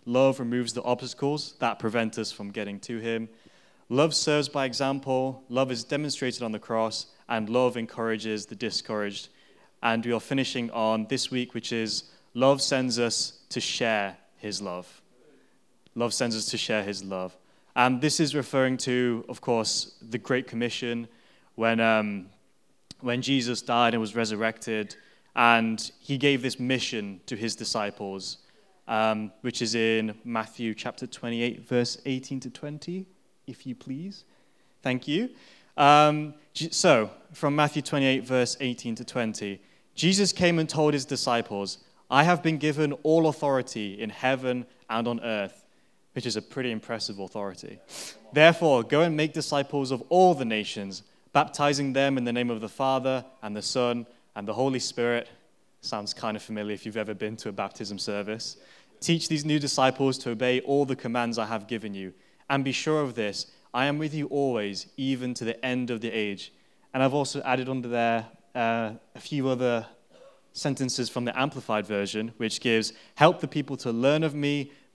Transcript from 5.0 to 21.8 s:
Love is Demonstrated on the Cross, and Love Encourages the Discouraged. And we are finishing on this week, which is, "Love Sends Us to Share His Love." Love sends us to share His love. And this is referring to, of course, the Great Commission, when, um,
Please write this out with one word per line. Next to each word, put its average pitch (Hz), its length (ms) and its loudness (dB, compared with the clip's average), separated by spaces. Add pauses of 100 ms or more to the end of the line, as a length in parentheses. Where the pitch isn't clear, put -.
Love 127 200 0
is 117 140 -4
Demonstrated 139 580 -4
on 110 100 -4
the 107 60 -6
Cross, 113 480 -2 (220)
and 110 220 -2
Love 123 260 2
Encourages 110 720 -4
the - 80 -14
Discouraged. 104 720 -4 (540)
And 113 220 2
we 120 80 0
are 117 80 0
finishing 127 500 -2
on 110 380 0
this - 220 -2
week, 123 220 -4
which 117 200 -6
is, 110 320 -2 (280)
"Love 135 300 4
Sends 127 360 0
Us - 420 -2 (100)
to 120 100 -4
Share 107 560 0 (220)
His 101 240 -8
Love." 90 400 -10 (920)
Love 117 200 -2
sends 117 200 0
us 107 120 -4
to - 100 -4
share 107 260 0
His 98 220 -6
love. 92 320 -8 (400)
And 123 240 4
this 147 180 2
is 147 160 2
referring 131 440 2
to, 123 500 0
of 120 140 -12
course, - 580 -2
the 113 160 -8
Great 131 300 -2
Commission, 117 600 -4 (500)
when, 113 220 2
um, 107 500 2 (760)